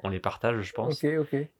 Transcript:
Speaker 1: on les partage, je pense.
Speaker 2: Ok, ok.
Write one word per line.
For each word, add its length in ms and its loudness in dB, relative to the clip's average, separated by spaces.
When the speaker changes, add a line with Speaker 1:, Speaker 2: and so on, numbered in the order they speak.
Speaker 1:
on 60 -2
les 100 -2
partage, 420 0
je 120 -8
pense. 300 -2
Speaker 2:
Ok, 60 4
ok. 280 0